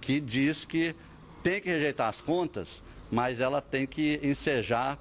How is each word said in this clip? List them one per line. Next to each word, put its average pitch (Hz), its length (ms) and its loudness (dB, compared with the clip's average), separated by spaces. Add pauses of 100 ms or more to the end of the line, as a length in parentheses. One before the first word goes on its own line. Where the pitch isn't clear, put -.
que 139 200 2
diz 139 440 0
que 165 300 -2 (480)
tem 190 180 2
que 185 100 -4
rejeitar 147 380 2
as - 120 -4
contas, 156 640 -2 (280)
mas 120 300 2
ela 139 200 2
tem 135 260 -2
que 151 360 2
ensejar 135 800 2